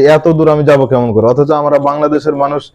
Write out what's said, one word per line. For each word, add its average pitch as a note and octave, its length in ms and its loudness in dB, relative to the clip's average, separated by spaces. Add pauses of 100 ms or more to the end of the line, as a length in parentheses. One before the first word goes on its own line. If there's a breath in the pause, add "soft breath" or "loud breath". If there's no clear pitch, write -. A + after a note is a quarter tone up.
এত D#3 220 2
দূর D#3 200 0
আমি D3+ 160 0
যাব C#3 220 2
কেমন A#2+ 260 -2
করে। A2 140 0
অথচ C#3 240 0
আমরা D3 280 0
বাংলাদেশের D3 580 -2
মানুষ C#3 260 -4 (120)